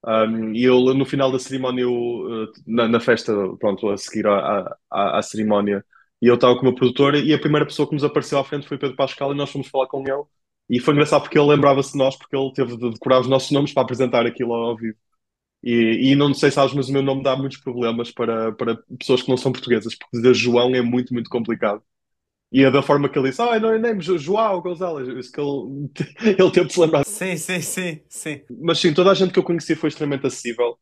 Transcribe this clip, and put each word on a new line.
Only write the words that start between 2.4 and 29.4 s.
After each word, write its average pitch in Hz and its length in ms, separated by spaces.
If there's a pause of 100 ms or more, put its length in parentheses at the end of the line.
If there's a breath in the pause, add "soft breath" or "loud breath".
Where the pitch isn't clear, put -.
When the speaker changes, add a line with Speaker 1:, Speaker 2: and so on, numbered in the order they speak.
Speaker 1:
eh, - 180
na, 113 220
na 117 120
festa, 117 320 (260)
pronto, 104 320
a 101 80
seguir 107 280
à, 101 120 (240)
à, - 140 (140)
à, 92 280
à 107 40
cerimónia, 104 640 (380 soft breath)
e 117 40
eu 120 100
estava 123 180
com 123 80
o - 20
meu 127 100
produtor, 139 400
e 147 200
a 139 60
primeira 147 260
pessoa 147 220
que 160 60
nos 143 100
apareceu 143 340
à 135 60
frente 143 220
foi 147 100
o 127 40
Pedro 135 160
Pascal, 139 360
e 139 40
nós 143 140
fomos 139 180
falar 135 200
com 139 200
ele, 139 140 (480)
E 123 100
foi 147 140
engraçado 147 280
porque - 160
ele 147 100
lembrava-se 139 460
de 147 40
nós, 135 180
porque - 200
ele 135 180
teve 120 240
de 120 140
decorar 127 280
os 123 80
nossos 131 240
nomes 143 220
para 131 100
apresentar 123 420
aquilo 117 280
ao 117 240
vivo. 113 180 (680)
E, 120 500
e 139 40
não 143 180
sei 143 160
se - 60
sabes, 135 180
mas 135 140
o 135 40
meu 139 100
nome 135 200
dá 135 140
muitos 135 220
problemas 117 540
para, 113 400
para 113 240 (220)
pessoas 127 240
que - 80
não 127 60
são 127 160
portuguesas, 113 440
porque - 200
dizer 120 180
João 120 400
é 127 80
muito, 123 320
muito 120 160
complicado. 110 520 (680)
E 135 120
é 131 60
da 135 120
forma 143 260
que 147 100
ele 135 120
disse, 175 120
"Ah, 233 180
no 220 180
name, 220 240
Jo-, 175 160
João 196 440
Gonzalez", 165 460
isso 127 240
que - 80
ele, 139 540
<laughs> 190 440
ele 185 140
teve 175 160
de - 60
se 180 60
lembrar. 156 240
Speaker 2:
Sim, 190 320
sim, 180 240
sim, 165 480
sim. - 380 (140)
Speaker 1:
Mas 165 180
sim, 170 140
toda 180 180
a 190 40
gente 180 180
que - 60
eu 180 60